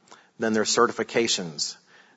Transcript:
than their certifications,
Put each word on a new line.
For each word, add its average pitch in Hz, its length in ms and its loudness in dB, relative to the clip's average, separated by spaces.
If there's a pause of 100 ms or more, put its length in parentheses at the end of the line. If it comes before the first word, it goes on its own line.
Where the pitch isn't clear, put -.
(400)
than 113 140 0
their 110 100 2
certifications, 113 1120 0 (420)